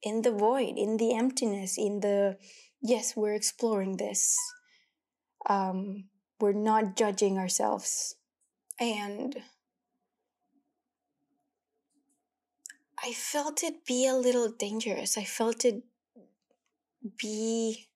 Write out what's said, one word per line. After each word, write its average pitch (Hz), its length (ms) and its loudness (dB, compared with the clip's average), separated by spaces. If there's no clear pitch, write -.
In 220 180 0
the 240 100 4
void, 226 460 2
in 214 200 2
the 226 180 2
emptiness, 220 640 0
in 208 220 -2
the, 202 380 2
"Yes, 233 340 0
we're 208 180 0
exploring 208 640 -2
this." - 400 0
Um, 190 600 -2
we're 202 140 4
not 214 420 2
judging 202 420 2
ourselves. - 800 -2
And 208 600 -4
I 240 100 -4
felt 294 500 -2
it 320 220 -4
be 254 220 2
a 262 80 4
little 247 340 4
dangerous. 214 680 -2
I 208 60 -4
felt 226 420 0
it 240 180 2
be 220 800 -2